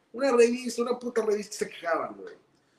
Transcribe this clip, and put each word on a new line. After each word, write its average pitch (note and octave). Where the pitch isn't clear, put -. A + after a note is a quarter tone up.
Una B3+
revista, A#3+
una A#3+
puta A#3
revista, G#3
se G3
quejaban, D#3+
güey. F#2